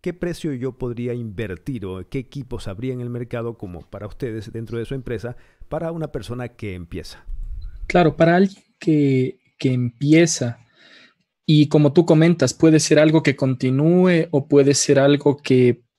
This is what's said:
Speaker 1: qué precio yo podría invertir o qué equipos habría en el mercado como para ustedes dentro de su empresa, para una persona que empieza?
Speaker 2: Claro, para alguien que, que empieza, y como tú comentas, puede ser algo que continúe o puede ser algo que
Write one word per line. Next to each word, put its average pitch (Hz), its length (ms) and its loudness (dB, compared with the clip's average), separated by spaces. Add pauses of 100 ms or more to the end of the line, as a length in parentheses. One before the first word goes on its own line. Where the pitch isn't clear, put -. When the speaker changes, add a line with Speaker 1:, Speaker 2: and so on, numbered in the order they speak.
Speaker 1:
qué 175 120 -8
precio 170 400 -8
yo 123 260 -8
podría 120 360 -6
invertir 107 720 -10
o 92 220 -10
qué 139 100 -8
equipos - 480 -12
habría 113 260 -8
en 123 80 -8
el 120 100 -8
mercado 117 460 -8
como 87 260 -14
para 101 260 -14
ustedes 110 420 -10
dentro 113 280 -10
de 117 60 -6
su 135 100 -10
empresa, 120 420 -8 (320)
para 165 240 -6
una 160 180 -8
persona 120 380 -10
que 104 260 -12
empieza? 87 500 -14 (640)
Speaker 2:
Claro, 170 300 2
para 165 180 4
alguien 190 300 0 (160)
que, 139 580 0 (200)
que 131 140 0
empieza, 139 840 0 (880)
y 151 220 6
como 147 240 4
tú 170 120 4
comentas, 165 480 4
puede 156 280 4
ser 151 180 2
algo 156 240 4
que 139 140 0
continúe 160 960 2
o 143 160 -2
puede 143 260 4
ser 135 240 2
algo 143 380 4
que 123 480 2 (140)